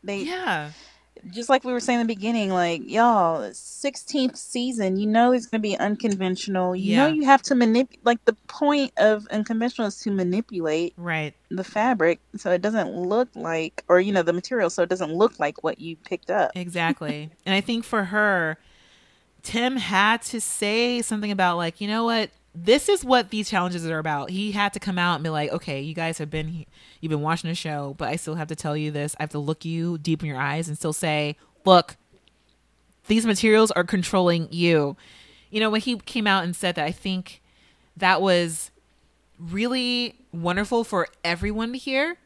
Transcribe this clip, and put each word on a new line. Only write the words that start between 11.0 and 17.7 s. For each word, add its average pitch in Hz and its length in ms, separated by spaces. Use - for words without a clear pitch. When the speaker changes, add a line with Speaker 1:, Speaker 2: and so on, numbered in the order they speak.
Speaker 1:
the 185 140
fabric 208 560
so 190 140
it 180 100
doesn't 208 340
look 202 400
like, 160 540
or, 180 100
you 196 140
know, 190 80
the 165 120
material 180 360
so 180 140
it 170 60
doesn't 175 240
look 196 260
like 147 240
what - 180
you 165 140
picked - 340
up. 185 260
Speaker 2:
Exactly. 170 840
<laughs> - 100
And 190 80
I 196 60
think 233 220